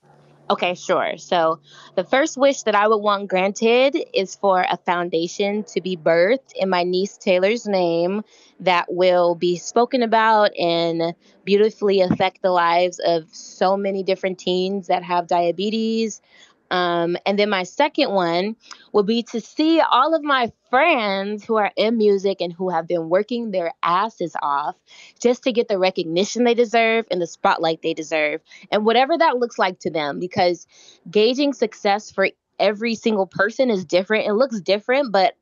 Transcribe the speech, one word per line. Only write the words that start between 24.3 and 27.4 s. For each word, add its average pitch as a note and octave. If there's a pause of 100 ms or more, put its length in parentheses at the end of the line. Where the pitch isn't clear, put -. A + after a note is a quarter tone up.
off D3 (440)
just A#3+
to C4
get A#3
the G3+
recognition F#3
they A#3+
deserve A3+
and F3+
the E3+
spotlight E3